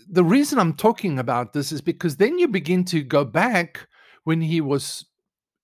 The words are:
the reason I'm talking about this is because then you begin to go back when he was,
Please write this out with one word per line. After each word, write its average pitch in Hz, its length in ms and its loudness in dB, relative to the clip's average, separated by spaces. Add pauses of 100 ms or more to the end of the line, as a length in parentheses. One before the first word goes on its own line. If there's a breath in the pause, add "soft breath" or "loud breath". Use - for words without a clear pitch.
the 180 160 4
reason 269 340 4
I'm 165 160 2
talking 208 440 0
about 120 340 -4
this 143 180 -4
is 147 120 -6
because 165 340 -4
then 277 220 2
you 349 100 2
begin 180 380 0
to 160 160 -2
go 143 220 0
back 170 600 -2 (380 soft breath)
when 165 160 0
he 160 200 0
was, 139 440 -4 (600)